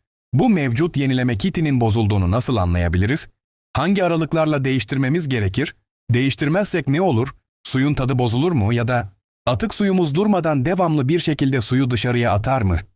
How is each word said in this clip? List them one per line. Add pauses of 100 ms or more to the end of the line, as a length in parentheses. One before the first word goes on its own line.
(340)
Bu
mevcut
yenileme
kitinin
bozulduğunu
nasıl
anlayabiliriz? (460)
Hangi
aralıklarla
değiştirmemiz
gerekir? (380)
Değiştirmezsek
ne
olur? (340)
Suyun
tadı
bozulur
mu
ya
da (320)
atık
suyumuz
durmadan
devamlı
bir
şekilde
suyu
dışarıya
atar
mı? (160)